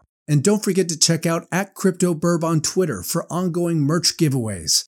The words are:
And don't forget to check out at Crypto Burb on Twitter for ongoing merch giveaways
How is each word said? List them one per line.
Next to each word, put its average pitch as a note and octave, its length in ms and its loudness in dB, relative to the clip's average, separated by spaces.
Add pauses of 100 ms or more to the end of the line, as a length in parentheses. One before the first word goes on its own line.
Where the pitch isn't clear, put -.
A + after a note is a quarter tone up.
(260)
And D3 160 2
don't G#3 220 2
forget F3 240 0
to D3+ 100 -6
check E3 280 0
out E3 260 -2
at G3 220 -4
Crypto F3+ 400 0
Burb E3+ 300 0
on D#3+ 180 2
Twitter D3 400 -2
for - 280 -4
ongoing E3+ 500 0
merch D3+ 360 0
giveaways A2 720 -2